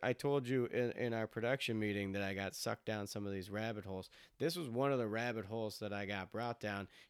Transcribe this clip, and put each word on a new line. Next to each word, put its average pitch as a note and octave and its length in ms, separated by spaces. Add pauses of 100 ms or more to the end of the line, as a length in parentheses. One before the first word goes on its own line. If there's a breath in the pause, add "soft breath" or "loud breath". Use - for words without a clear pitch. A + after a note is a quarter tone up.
I B2+ 100
told C#3 340
you B2 200
in, A#2+ 260
in A#2 220
our A2 120
production A#2 520
meeting G2+ 340
that G2+ 100
I G2 120
got G2 200
sucked - 300
down G#2+ 220
some G2+ 200
of G2 60
these F#2+ 180
rabbit G#2 340
holes. F#2+ 260 (280 loud breath)
This E3 180
was E3 120
one C3 240
of C3+ 60
the A#2 80
rabbit A2 400
holes A2 320
that G#2 140
I G2+ 120
got G2 280
brought A#2+ 280
down, G2+ 280 (220 loud breath)